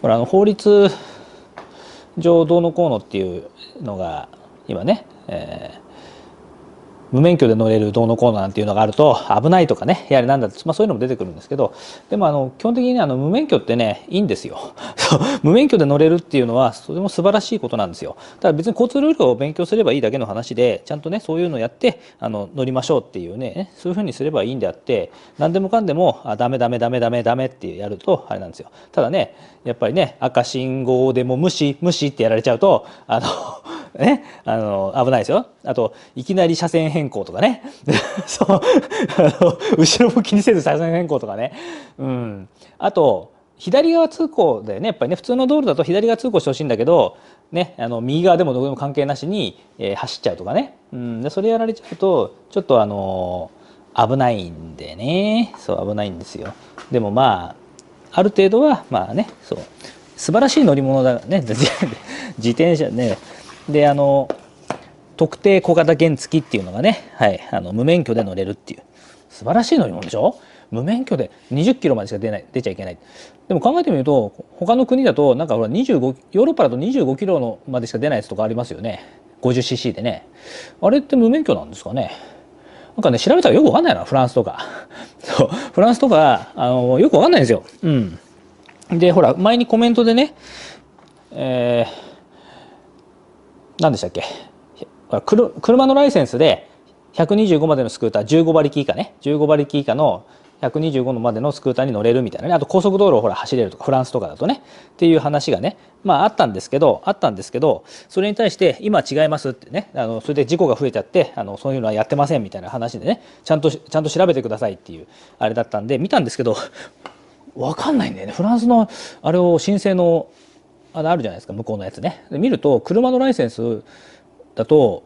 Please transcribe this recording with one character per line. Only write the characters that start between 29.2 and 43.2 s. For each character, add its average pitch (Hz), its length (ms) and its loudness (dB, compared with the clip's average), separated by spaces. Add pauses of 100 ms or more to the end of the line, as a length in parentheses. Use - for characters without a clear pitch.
や 123 60 -4
っ - 40 -6
ぱ 113 120 -2
り 127 60 -4
ね、 165 260 -2
赤 127 240 0
信 131 400 -6
号 127 280 2
で 123 120 0
も 127 120 -2
無 170 140 0
視、 143 300 -2
無 175 100 0
視 151 160 -4
っ 139 60 -4
て - 100 -4
や 110 60 2
ら 110 80 2
れ 113 60 -2
ち 135 60 0
ゃ 120 60 2
う 113 60 -4
と、 180 260 4 (220)
あ 117 100 0
の、 - 80 -4 (400)
<laughs> - 320 -16
ね、 240 260 2 (200)
あ 113 140 -2
の、 101 380 -4
危 131 140 2
な 127 80 2
い - 40 2
で - 20 -2
す 127 80 -2
よ。 226 140 0 (180)
あ 127 100 -6
と、 113 200 -2 (200)
い - 100 -10
き 190 120 -2
な 185 100 4
り 165 80 2
車 170 140 -4
線 160 220 0
変 147 200 -4
更 98 140 -8
と 85 80 -14
か 95 80 -6
ね。 233 220 0 (320)
<laughs> - 320 -4
そ - 180 -2
う、 - 40 -2
あ 196 120 4 (800)
の、 175 180 2 (180)
後 165 320 4
ろ 233 60 0
も 226 80 2
気 - 140 0
に 202 60 4
せ 220 120 4
ず 160 80 0
車 151 160 0
線 165 140 -2
変 170 160 -2
更 143 100 -2
と 113 80 -6
か 101 80 -10
ね。 117 180 -6 (460)
う 135 60 -8
ん。 117 440 -8 (300)
あ 202 140 -2
と、 120 400 2 (240)